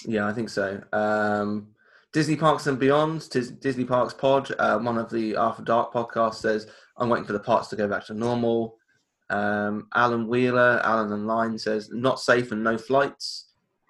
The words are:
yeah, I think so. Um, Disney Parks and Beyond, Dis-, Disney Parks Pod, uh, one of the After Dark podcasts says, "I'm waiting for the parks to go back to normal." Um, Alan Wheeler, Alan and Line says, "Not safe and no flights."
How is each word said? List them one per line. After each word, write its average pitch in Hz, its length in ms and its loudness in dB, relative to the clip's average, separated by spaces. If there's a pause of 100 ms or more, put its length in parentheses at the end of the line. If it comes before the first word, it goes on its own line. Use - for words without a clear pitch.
yeah, 107 220 0
I 107 60 -2
think 113 160 -4
so. 98 300 -4 (140)
Um, 104 760 0 (440)
Disney 151 220 2
Parks 147 320 2
and 135 120 0
Beyond, 156 520 2
Dis-, 123 180 -2
Disney 127 340 -4
Parks 123 300 0
Pod, 135 460 2
uh, 110 180 2
one 117 220 -2
of 110 100 -6
the 110 260 -2
After 113 280 0
Dark 117 280 2
podcasts 113 440 0
says, 107 320 0 (300)
"I'm 120 120 0
waiting - 160 0
for 107 80 -4
the 101 60 -2
parks 110 300 2
to - 60 -6
go 104 120 0
back 98 180 -4
to 110 80 -12
normal." 117 640 0 (540)
Um, 104 640 -2
Alan 117 320 2
Wheeler, 123 560 4
Alan 107 280 0
and 104 140 -4
Line 113 320 -2
says, 107 340 -4
"Not 120 280 0
safe 123 320 2
and 110 120 -4
no 113 140 0
flights." - 760 -2 (380)